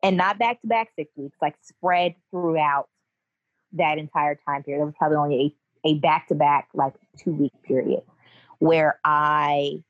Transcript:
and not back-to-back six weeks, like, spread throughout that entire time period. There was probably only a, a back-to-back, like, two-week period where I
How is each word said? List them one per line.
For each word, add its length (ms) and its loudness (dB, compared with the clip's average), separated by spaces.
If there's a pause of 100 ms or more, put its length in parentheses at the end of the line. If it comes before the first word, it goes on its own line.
and 120 2
not 220 0
back-to-back 580 -2
six 220 -10
weeks, 240 -14
like, 200 -4
spread 520 -2 (160)
throughout 580 0 (840)
that 240 0
entire 380 -2
time 260 -6
period. 180 -6
There 60 0
was 100 -8
probably 220 0
only 380 0 (280)
a, 60 0
a 60 2
back-to-back, 800 0
like, 180 -2 (240)
two-week 360 -2 (100)
period 400 -2 (560)
where 440 2
I 840 0